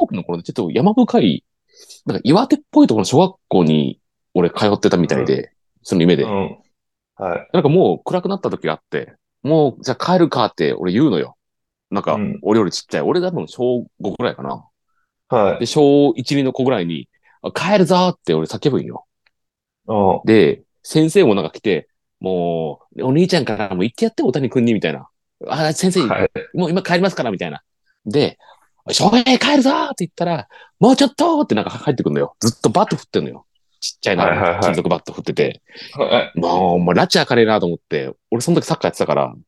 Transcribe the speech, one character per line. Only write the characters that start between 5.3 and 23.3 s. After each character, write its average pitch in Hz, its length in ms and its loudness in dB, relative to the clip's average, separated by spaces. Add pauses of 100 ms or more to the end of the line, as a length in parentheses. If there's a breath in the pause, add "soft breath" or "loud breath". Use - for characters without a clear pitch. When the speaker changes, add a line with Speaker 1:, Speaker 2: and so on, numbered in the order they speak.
Speaker 2:
う 60 60 -4
ん。 - 40 -12 (380)
Speaker 1:
そ - 120 -8
の 85 60 2
夢 87 140 4
で。 - 80 0
Speaker 2:
う - 40 -4
ん。 98 300 -6 (580)
は 90 220 -6
い。 - 160 -16
Speaker 1:
な 175 60 2
ん - 40 2
か 139 60 2
も 151 280 4
う - 60 -20
暗 185 200 -4
く 190 40 -6
な 185 100 -6
っ - 40 -20
た 120 80 -4
時 90 160 -8
が 78 80 -2
あ - 40 -8
っ - 20 -20 (100)
て、 - 240 -8 (300)
も 147 360 2
う - 40 -18
じ 131 80 -2
ゃ 127 80 -6
あ - 40 -8
帰 180 140 2
る 165 120 2
か 120 160 0
っ - 100 -6
て 71 180 -2
俺 90 200 -4
言 131 140 2
う 123 40 0
の 82 80 0
よ。 62 180 -8 (540)
な 98 80 -4
ん - 40 -4
か、 80 100 -2
Speaker 2:
う - 40 -2
ん。 - 240 -6
Speaker 1:
俺 107 180 2
よ 101 60 2
り 85 60 -4
ち - 100 -10
っ - 80 -20
ち 101 60 -4
ゃ 82 40 -2
い。 - 20 -2
俺 143 200 0
多 180 80 -4
分 127 180 -8
小 123 380 -4 (140)
五 98 180 -8
ぐ - 60 -6
ら 85 80 -2
い - 40 -10
か - 60 -16
な。 - 240 -10 (640)
Speaker 2:
は 101 300 2
い。 - 20 -8
Speaker 1:
で、 120 80 -4
小 143 480 4
一、 135 200 -4
二 143 60 0
の 131 100 -2
子 131 120 -4
ぐ 135 80 2
ら 107 100 0
い 85 60 -4
に、 80 200 -8 (360)
「あ、 - 80 -8
帰 202 260 0
る 185 80 4
ぞ」 185 220 2 (100)
っ - 20 -20
て - 140 -2
俺 80 140 0
叫 120 240 -4
ぶ 95 100 0
ん - 40 -10
よ。 - 200 -16 (800)
Speaker 2:
う 101 400 0
ん。 - 0 -
Speaker 1:
で、 107 380 4 (180)
先 160 300 0
生 196 140 4
も 107 100 4
な 95 80 -2
ん - 20 -6
か - 60 -10
来 - 100 -18
て、 90 260 -2 (320)
「も 85 600 -4 (160)
う、 - 80 -8
お 127 80 0
兄 170 160 4
ち 185 100 0